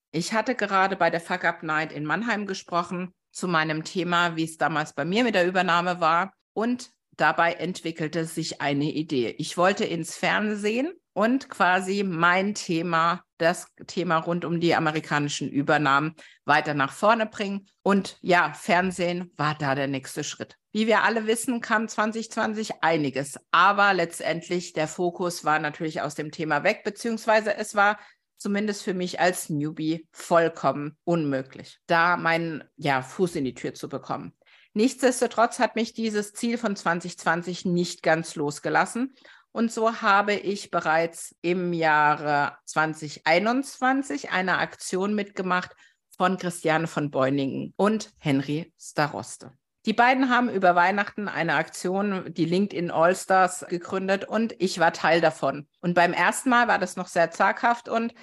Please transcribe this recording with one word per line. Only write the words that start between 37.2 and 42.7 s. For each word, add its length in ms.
nicht 400
ganz 320
losgelassen. 800
Und 200
so 300
habe 320
ich 360
bereits 720
im 300
Jahre 920
zwanzig 600